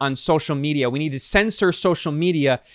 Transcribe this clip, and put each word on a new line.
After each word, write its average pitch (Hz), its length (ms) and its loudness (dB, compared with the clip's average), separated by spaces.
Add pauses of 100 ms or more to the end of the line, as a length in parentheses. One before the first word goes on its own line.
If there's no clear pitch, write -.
on 135 160 -2
social 160 380 0
media. 139 360 0
We 131 80 -4
need 151 140 -4
to 131 80 -6
censor 202 520 2
social 170 400 0
media 147 480 2 (140)